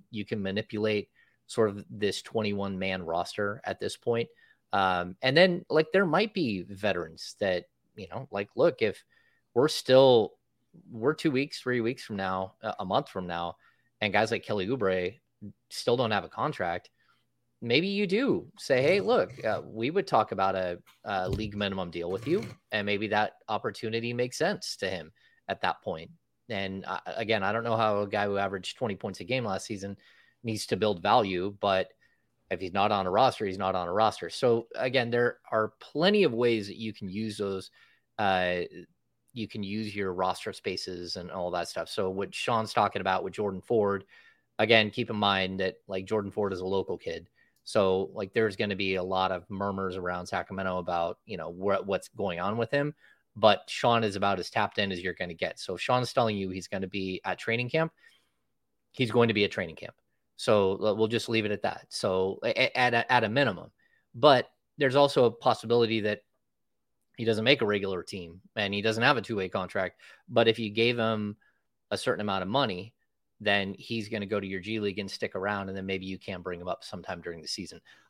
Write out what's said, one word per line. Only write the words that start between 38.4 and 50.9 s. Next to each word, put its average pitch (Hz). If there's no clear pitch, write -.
you 110
can 107
use 101
your 95
roster 92
spaces 90
and 87
all 90
that 85
stuff. 82
So 95
what 95
Sean's 113
talking 104
about 92
with 92
Jordan 95
Ford, 98
again, 110
keep 117
in 113
mind 95
that, 95
like, 98
Jordan 101
Ford 101
is 90
a 92
local 95
kid. 85
So, 95
like, 98
there's 110
gonna 101
be 95
a 90
lot 92
of 90
murmurs 95
around 90
Sacramento 95
about, 87